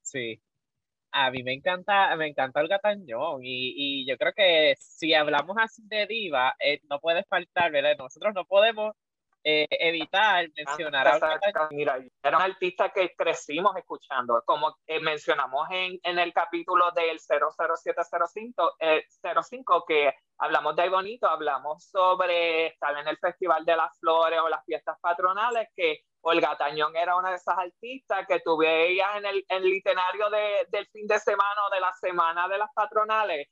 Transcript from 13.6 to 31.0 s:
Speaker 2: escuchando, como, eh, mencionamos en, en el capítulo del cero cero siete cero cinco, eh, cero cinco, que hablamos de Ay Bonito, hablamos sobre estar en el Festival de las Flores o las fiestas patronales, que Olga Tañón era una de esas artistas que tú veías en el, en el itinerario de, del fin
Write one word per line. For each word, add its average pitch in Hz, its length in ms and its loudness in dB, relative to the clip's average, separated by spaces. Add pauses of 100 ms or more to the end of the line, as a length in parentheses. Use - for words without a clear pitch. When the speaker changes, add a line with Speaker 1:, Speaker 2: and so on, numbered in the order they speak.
Speaker 2:
escuchando, 127 680 -4
como, 151 320 0 (100)
eh, 160 140 -4
mencionamos 151 680 -2
en, 185 320 -6
en 175 160 -2
el 175 160 0
capítulo 175 580 0
del 165 280 -2
cero 147 360 0
cero 165 200 -2
siete 170 340 -4
cero 175 240 -2
cinco, 214 460 -2
eh, 156 240 2 (180)
cero 170 220 -2
cinco, 190 420 -2
que 147 300 2 (240)
hablamos 151 360 0
de 175 60 0
Ay 180 80 2
Bonito, 190 380 -2
hablamos 156 640 -4
sobre 175 800 2
estar 147 300 -4
en 147 100 -6
el 156 100 -4
Festival 170 480 -2
de 165 100 4
las 160 240 -4
Flores 165 400 2
o 160 100 0
las 156 160 -4
fiestas 156 340 -6
patronales, 190 760 -2
que 160 300 -2 (160)
Olga 160 360 2
Tañón 151 380 -2
era 175 220 0
una 185 140 0
de 180 40 -4
esas 180 220 -2
artistas 190 680 -6
que 180 140 0
tú 170 160 0
veías 175 640 2
en 202 80 -8
el, 196 240 -4
en 190 120 -2
el 185 120 2
itinerario 190 560 -2
de, 208 400 0
del 202 180 -6
fin 214 180 -14